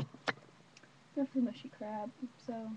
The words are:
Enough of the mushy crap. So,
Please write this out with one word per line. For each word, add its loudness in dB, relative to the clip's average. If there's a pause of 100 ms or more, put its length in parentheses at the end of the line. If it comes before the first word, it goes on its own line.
(1160)
Enough 4
of -10
the 6
mushy 0
crap. -2 (360)
So, -4